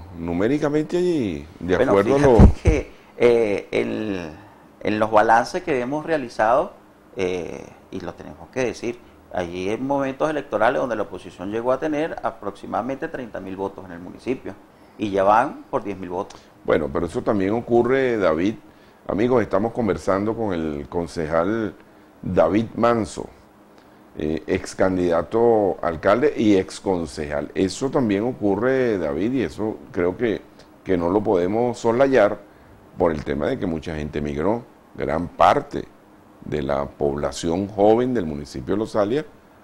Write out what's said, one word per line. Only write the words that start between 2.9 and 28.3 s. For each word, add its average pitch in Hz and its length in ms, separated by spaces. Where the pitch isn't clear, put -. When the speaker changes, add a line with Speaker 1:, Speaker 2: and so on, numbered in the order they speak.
Speaker 2:
eh, 117 540
el, 107 600
en 107 180
los 107 120
balances 113 500
que 143 180
hemos 143 240
realizado, 143 680
eh, 90 480
y 95 80
lo 85 160
tenemos 78 340
que 127 160
decir, 117 340
allí 90 380
en 113 160
momentos 139 460
electorales 135 500
donde 123 140
la 104 80
oposición 92 480
llegó 117 200
a 135 80
tener 104 440
aproximadamente 110 840
treinta 123 320
mil 95 160
votos 95 300
en 90 60
el 85 80
municipio, - 560
y 104 140
ya 95 100
van 127 480
por 127 140
diez 101 120
mil 92 140
votos. 90 320
Speaker 1:
Bueno, 76 260
pero 85 140
eso 107 160
también 101 320
ocurre, 120 640
David. 90 380
Amigos, 120 340
estamos 98 300
conversando 101 640
con 110 180
el 76 360
concejal 85 840
David 92 440
Manso, 117 540
eh, 76 300
ex - 280
candidato 92 1080
a - 60
alcalde 101 480
y 107 220
ex - 240
concejal. 76 720
Eso 95 340
también 113 360
ocurre, 120 720